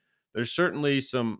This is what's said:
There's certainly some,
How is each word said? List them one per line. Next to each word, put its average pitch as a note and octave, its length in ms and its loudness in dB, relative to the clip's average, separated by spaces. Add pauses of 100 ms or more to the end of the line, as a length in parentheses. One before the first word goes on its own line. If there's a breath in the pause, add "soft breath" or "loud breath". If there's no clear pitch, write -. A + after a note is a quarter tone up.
(340)
There's A#2 180 -2
certainly D3 480 2
some, A#2+ 400 -2